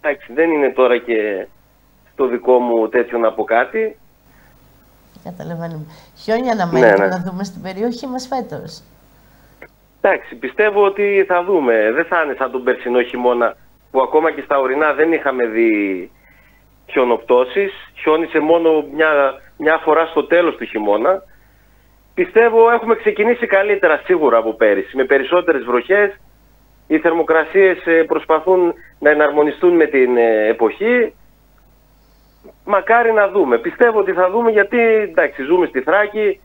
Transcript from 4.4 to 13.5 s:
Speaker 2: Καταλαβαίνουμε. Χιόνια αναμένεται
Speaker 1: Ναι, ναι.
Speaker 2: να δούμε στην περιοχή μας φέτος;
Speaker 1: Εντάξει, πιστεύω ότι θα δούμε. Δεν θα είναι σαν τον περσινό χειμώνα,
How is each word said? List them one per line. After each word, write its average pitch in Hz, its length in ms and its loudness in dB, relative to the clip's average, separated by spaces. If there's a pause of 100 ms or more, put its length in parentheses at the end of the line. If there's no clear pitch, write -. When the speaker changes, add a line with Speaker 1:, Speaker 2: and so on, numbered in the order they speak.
Speaker 2:
Καταλαβαίνουμε. 165 600 -12 (320)
Χιόνια 240 360 -4
αναμένεται 180 460 2
Speaker 1:
Ναι, 98 60 2
ναι. - 20 0
Speaker 2:
να 185 200 -4
δούμε 190 180 -8
στην - 180 -16
περιοχή 220 440 -8
μας 254 200 -10
φέτος; 220 560 -10 (1160)
Speaker 1:
Εντάξει, 185 340 -2
πιστεύω 202 500 0
ότι 196 440 0
θα 175 160 0
δούμε. 120 480 2
Δεν 156 120 -2
θα 165 180 -2
είναι 143 160 -4
σαν 131 120 -4
τον 127 140 -8
περσινό 123 380 0
χειμώνα, 120 540 -2 (340)